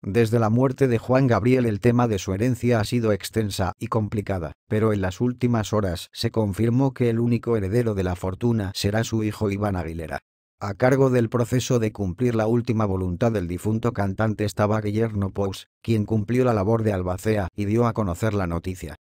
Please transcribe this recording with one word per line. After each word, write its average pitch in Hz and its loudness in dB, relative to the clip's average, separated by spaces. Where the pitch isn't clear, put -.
Desde 117 2
la 110 2
muerte 131 2
de 113 2
Juan 131 2
Gabriel 120 4
el 107 0
tema 120 4
de 104 0
su 95 -4
herencia 120 0
ha 101 0
sido 113 0
extensa 98 -2
y 117 -8
complicada, 101 -2
pero 107 2
en 104 0
las 92 -4
últimas 123 0
horas 101 -2
se - -4
confirmó 117 2
que 123 0
el 113 0
único 117 0
heredero 107 0
de 95 -2
la 90 -2
fortuna 95 -2
será 104 0
su 110 -2
hijo 107 -2
Iván 98 -2
Aguilera. 80 -6
A 101 -6
cargo 135 4
del 123 2
proceso 123 0
de 110 0
cumplir 101 -2
la 110 2
última 117 2
voluntad 95 0
del 101 -2
difunto 110 -2
cantante 104 -2
estaba 104 0
Guillermo 104 -2
Pous, 98 -6
quien 110 0
cumplió 110 0
la 123 2
labor 110 2
de 107 2
albacea 95 -2
y 101 -4
dio 113 2
a 117 0
conocer 104 -2
la 95 -2
noticia. 85 -8